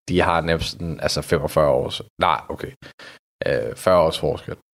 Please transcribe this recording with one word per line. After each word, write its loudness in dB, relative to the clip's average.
de 4
har 2
næsten, -4
altså -2
femogfyrre 2
års... 0
Nej, 4
okay, -10
øh, 0
fyrre 2
års 2
forskel. -4